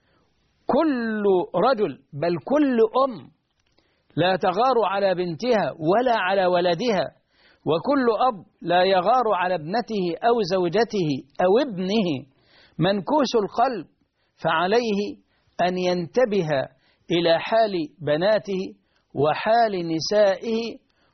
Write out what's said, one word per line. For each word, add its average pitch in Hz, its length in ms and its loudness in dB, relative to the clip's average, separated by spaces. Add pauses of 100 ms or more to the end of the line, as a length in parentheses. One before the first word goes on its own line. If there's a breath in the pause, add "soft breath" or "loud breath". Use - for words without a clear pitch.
(680)
كل 233 560 0 (460)
رجل، 202 300 -2 (140)
بل 165 320 -2
كل 277 320 2 (300)
أم، 208 240 -14 (840)
لا 180 200 2
تغار 214 500 0
على 196 300 0
بنتها 180 560 -2
ولا 226 460 0
على 190 280 0
ولدها، 180 600 0 (600 soft breath)
وكل 247 400 0 (220)
أب 226 180 -4 (160)
لا 175 220 2
يغار 196 500 2
على 180 220 -2
ابنته 180 720 -4
أو 233 140 2 (100)
زوجته 185 580 0 (360)
أو 240 240 4
ابنه، 185 560 -2 (540 soft breath)
منكوس 196 560 0
القلب، 220 520 0 (560)
فعليه 202 760 0 (440)
أن 180 160 0
ينتبه 180 720 0 (600)
إلى 165 280 2
حال 226 320 0 (300)
بناته 185 580 0 (540)
وحال 185 720 0
نسائه. 208 1000 0 (260)